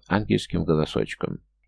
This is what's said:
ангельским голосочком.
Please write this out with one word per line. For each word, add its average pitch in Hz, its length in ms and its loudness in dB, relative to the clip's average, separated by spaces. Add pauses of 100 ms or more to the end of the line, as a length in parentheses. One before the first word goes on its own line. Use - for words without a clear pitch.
ангельским - 580 0
голосочком. 76 760 0 (280)